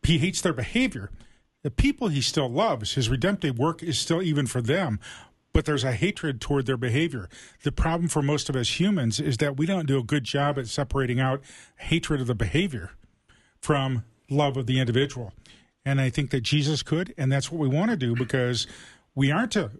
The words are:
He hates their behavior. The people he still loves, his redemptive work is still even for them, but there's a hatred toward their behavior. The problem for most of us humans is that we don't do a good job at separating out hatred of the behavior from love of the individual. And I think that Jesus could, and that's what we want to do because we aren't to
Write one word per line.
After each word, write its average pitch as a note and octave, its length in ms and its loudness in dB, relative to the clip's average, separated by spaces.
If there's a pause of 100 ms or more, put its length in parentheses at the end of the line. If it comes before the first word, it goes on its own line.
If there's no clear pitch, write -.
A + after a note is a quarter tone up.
He E3 160 4
hates F#3 200 0
their E3 140 0
behavior. G3+ 580 -2 (520)
The D3 60 -2
people C4+ 380 2
he C#3+ 140 0
still C#3 280 0
loves, A#2 440 0
his A#2+ 160 0
redemptive C3+ 500 0
work E3 240 0
is E3 160 -2
still E3 220 0
even D3 260 0
for B2 140 -2
them, B2+ 360 0 (540)
but D#3+ 140 2
there's C#3+ 180 0
a C3 80 0
hatred D3+ 480 -2
toward C#3 260 0
their C3 120 0
behavior. B2 500 -2 (360)
The C#3+ 100 0
problem E3+ 340 2
for D#3 140 2
most C#3+ 260 0
of C#3 80 -2
us B2 240 -2
humans E3 400 2
is C#3+ 200 0
that C#3+ 180 0
we D3+ 80 2
don't F3+ 200 0
do C3+ 140 2
a B2 40 -4
good C#3 200 0
job C#3+ 340 0
at B2+ 120 -6
separating C3 500 -2
out C3 220 0 (340)
hatred D#3 460 -2
of B2 60 -2
the B2 60 0
behavior A2+ 580 -2 (680)
from C3+ 460 0 (240)
love C#3 260 2
of C3 100 -4
the B2+ 140 2
individual. B2 540 0 (500)
And C#3 160 0
I C3 100 2
think C3+ 220 -2
that C3+ 100 0
Jesus D3 420 0
could, E3 340 -2
and C3+ 120 0
that's C3+ 220 0
what E3 80 -6
we D3 80 2
want E3 240 2
to A3 60 0
do A#2+ 180 0
because B2 500 0 (480)
we C3+ 160 2
aren't G#3+ 220 0
to D3 280 0